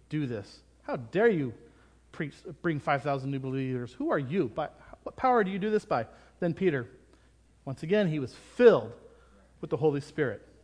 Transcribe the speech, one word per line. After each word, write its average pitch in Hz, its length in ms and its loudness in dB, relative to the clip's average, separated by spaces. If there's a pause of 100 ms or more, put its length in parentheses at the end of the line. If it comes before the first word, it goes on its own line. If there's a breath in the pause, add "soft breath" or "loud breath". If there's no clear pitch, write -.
do 151 180 -4
this? 110 320 -10 (240)
How 285 140 -6
dare 160 320 2
you 143 260 0 (560 soft breath)
preach, 151 240 -10 (260)
bring 160 180 -2
five 143 220 0
thousand 139 300 -2
new 139 80 -4
believers? 131 540 -4
Who 311 180 -4
are 190 80 0
you? 139 300 -2
By 147 200 -6 (320 loud breath)
what - 140 -12
power 247 280 2
do 185 60 -6
you 196 80 -6
do 208 140 -4
this 208 140 0
by?" 123 200 -2 (340 loud breath)
Then 170 140 0
Peter, 143 360 0 (760 soft breath)
once 135 200 -10
again, 190 260 0
he 151 100 -2
was 123 140 -6
filled 151 580 6 (680 soft breath)
with 170 80 -10
the 160 80 -2
Holy 143 240 2
Spirit. 135 440 -4 (180)